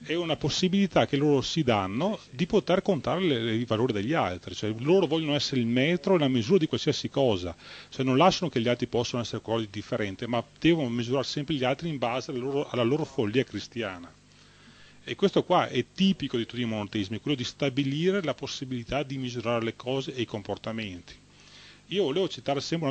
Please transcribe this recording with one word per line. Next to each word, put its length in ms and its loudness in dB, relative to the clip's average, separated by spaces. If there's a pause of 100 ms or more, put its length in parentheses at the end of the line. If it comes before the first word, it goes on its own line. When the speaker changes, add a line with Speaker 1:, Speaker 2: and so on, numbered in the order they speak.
Speaker 1:
è 100 -2
una 220 0
possibilità 720 2
che 120 0
loro 240 4
si 200 -2
danno 540 0
Speaker 2:
Sì, 140 -16
sì. 60 -16
Speaker 1:
di 100 0
poter 360 2
contare 380 0
le, 200 2
le, 140 0
i 120 0
valori 260 2
degli 220 0
altri, 400 -2
cioè 240 -4
loro 280 4
vogliono 280 0
essere 260 0
il 60 2
metro 480 2
e 40 6
la 100 4
misura 300 4
di 80 0
qualsiasi 440 -2
cosa, 440 0 (360)
cioè 140 -4
non 120 2
lasciano 340 4
che 120 0
gli 60 0
altri 180 0
possano 360 -2
essere 200 -8
qualcosa 240 -2
di 60 -12
differente, 540 -6
ma 160 -2 (160)
devono 300 2
misurare 380 -2
sempre 280 -4
gli 100 -2
altri 260 -2
in 80 -6
base 320 -4
alla 100 -4
loro, 300 -2
alla 120 0
loro 220 2
follia 400 0
cristiana. 680 -8 (920)
E 120 -6
questo 260 2
qua 260 4
è 160 0 (100)
tipico 420 2
di 100 -2
tutti 160 -6
i 40 -2
monoteismi, 540 -4
quello 160 -2
di 80 -4
stabilire 800 0
la 120 -2
possibilità 680 -6
di 160 -8
misurare 460 -2
le 100 -4
cose 400 -4
e 80 -4
i 40 -4
comportamenti. 920 -8 (720)
Io 160 0
volevo 240 0
citare 320 -4
sempre 220 -4
un 80 0